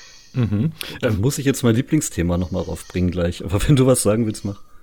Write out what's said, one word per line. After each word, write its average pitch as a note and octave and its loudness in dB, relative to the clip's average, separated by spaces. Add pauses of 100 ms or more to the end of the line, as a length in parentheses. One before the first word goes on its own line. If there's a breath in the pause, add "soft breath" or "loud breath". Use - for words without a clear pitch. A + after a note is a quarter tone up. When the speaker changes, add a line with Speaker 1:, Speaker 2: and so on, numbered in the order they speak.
(320 loud breath)
Speaker 1:
Mhm. A#2 0 (300 loud breath)
Speaker 2:
Da B2+ 0
muss G#2+ 0
ich C3+ -8
jetzt C3 0
mein A#2 6
Lieblingsthema F2 0
noch F2+ -4
mal F2 -2
raufbringen F2+ -2
gleich. F2 -2
Aber F#2 0
wenn D3+ 6
du C3 4
was B2+ 4
sagen G#2+ 2
willst, G#2+ -6
mach. G2+ -6 (220 loud breath)